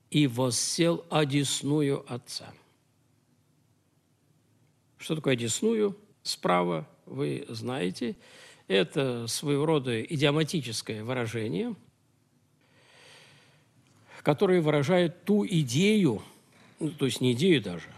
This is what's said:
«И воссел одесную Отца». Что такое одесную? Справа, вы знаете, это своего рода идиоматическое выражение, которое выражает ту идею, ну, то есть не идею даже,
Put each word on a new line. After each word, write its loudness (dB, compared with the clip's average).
«И 4
воссел 0
одесную 0
Отца». -12
Что -6
такое 0
одесную? 0
Справа, 0
вы -6
знаете, -6
это 0
своего -2
рода 0
идиоматическое -2
выражение, -4
которое 4
выражает 2
ту 2
идею, 2
ну, -4
то -2
есть -2
не 4
идею 4
даже, -10